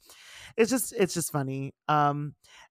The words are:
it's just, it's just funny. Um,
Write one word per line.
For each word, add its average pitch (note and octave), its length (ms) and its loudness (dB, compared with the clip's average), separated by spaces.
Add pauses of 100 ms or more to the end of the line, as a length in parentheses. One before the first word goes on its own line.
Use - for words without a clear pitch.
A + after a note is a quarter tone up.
(580)
it's A3 140 4
just, B3+ 260 -2
it's F#3+ 160 2
just - 180 -4
funny. C3+ 420 -4 (140)
Um, D3 480 2 (360)